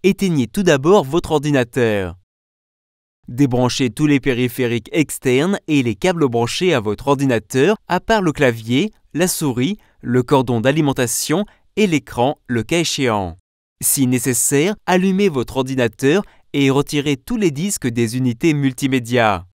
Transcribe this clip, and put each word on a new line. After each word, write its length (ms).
éteignez 460
tout 140
d'abord 400
votre 300
ordinateur. 880
Débranchez 640
tous 160
les 160
périphériques 720
externes 760
et 160
les 120
câbles 340
branchés 460
à 60
votre 280
ordinateur, 680
à 120
part 200
le 120
clavier, 600
la 140
souris, 500
le 200
cordon 380
d'alimentation 840
et 100
l'écran, 520
le 160
cas 160
échéant. 580
Si 240
nécessaire, 760
allumez 460
votre 260
ordinateur 680
et 160
retirez 480
tous 220
les 120
disques 380
des 300
unités 340
multimédia. 920